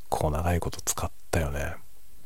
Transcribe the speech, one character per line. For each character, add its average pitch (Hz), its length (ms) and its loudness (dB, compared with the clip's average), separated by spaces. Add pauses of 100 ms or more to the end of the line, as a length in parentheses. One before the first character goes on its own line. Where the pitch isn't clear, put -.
構 - 200 4
長 87 240 2
い 85 60 4
こ - 100 0
と - 120 -4
使 - 260 0
っ - 40 -2 (200)
た - 80 4
よ 71 100 2
ね。 71 260 -2 (500)